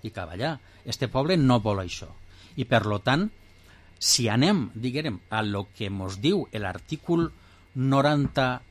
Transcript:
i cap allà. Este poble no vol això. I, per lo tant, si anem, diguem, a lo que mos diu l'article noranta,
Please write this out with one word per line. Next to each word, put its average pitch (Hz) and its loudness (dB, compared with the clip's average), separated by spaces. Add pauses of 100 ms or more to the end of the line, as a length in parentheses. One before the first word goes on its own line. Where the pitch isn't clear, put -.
i 110 -8
cap 90 -8
allà. 127 -6 (260)
Este - -4
poble 160 2
no 127 6
vol 101 0
això. 87 -10 (460)
I, 131 -4
per 110 4
lo 104 0
tant, 156 0 (680)
si - 2
anem, 131 2
diguem, 123 -6 (100)
a 110 -2
lo 101 -2 (100)
que 101 -4
mos 95 -6
diu 165 0
l'article 151 -2 (460)
noranta, 135 2